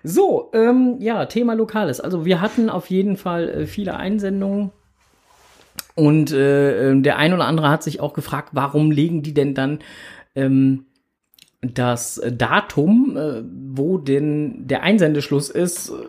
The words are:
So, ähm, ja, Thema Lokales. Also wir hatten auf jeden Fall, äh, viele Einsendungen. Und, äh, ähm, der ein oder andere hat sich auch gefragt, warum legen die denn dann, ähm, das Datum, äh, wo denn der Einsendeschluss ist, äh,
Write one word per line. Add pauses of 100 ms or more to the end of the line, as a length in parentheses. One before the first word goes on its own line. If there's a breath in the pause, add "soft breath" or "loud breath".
So,
ähm,
ja,
Thema
Lokales.
Also
wir
hatten
auf
jeden
Fall,
äh,
viele
Einsendungen. (1200 soft breath)
Und,
äh,
ähm,
der
ein
oder
andere
hat
sich
auch
gefragt,
warum
legen
die
denn
dann, (560 loud breath)
ähm, (760)
das (100)
Datum,
äh, (300)
wo
denn
der
Einsendeschluss
ist,
äh, (160)